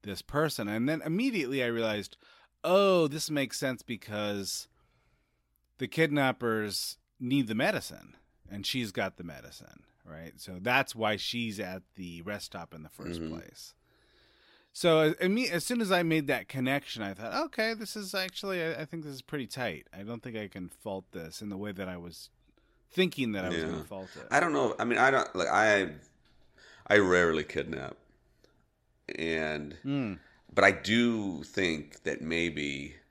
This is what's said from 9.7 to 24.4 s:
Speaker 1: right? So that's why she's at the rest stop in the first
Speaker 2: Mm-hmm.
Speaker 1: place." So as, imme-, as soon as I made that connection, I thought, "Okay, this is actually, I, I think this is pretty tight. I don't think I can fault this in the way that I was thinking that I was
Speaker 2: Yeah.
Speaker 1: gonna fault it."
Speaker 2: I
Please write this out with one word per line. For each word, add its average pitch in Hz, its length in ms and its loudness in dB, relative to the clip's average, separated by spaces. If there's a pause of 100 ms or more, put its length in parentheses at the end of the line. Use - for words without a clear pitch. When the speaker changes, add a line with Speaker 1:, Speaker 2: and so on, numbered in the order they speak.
Speaker 1:
right? 80 360 -16
So 92 200 -12
that's 123 340 2
why 107 220 0
she's 113 420 -4
at 92 240 -6 (140)
the 87 260 -12
rest 101 240 -8
stop 85 280 -14
in 78 80 -16
the 78 80 -18
first 87 300 -8
Speaker 2:
Mm-hmm. 80 40 -4
Speaker 1:
place." - 500 -12 (1000)
So 160 280 6
as, 156 140 6
imme-, 202 360 2
as 170 140 -2
soon 240 160 -2
as 196 120 2
I 175 100 4
made 160 240 2
that 123 220 -2
connection, 131 540 -2
I 98 120 -4
thought, 139 320 -4
"Okay, 226 280 -2
this 214 220 -10
is 202 180 -10
actually, 185 480 -4
I, 160 200 -4
I - 20 -6
think 160 200 -10
this 143 100 -10
is 127 80 -14
pretty 139 240 -6
tight. 107 460 -6
I 98 100 -14
don't 113 200 -10
think 117 140 -10
I 107 120 -6
can 90 200 -10
fault 95 440 -10
this 82 300 -12
in 107 60 -8
the 98 80 -6
way 104 160 -6
that 92 160 -6
I 90 80 -8
was 87 340 -14 (640)
thinking 147 400 0
that 98 120 -2
I 90 60 -2
was 82 120 0
Speaker 2:
Yeah. - 20 -2
Speaker 1:
gonna 80 180 -4
fault 95 340 -12
it." - 140 -14
Speaker 2:
I 143 100 4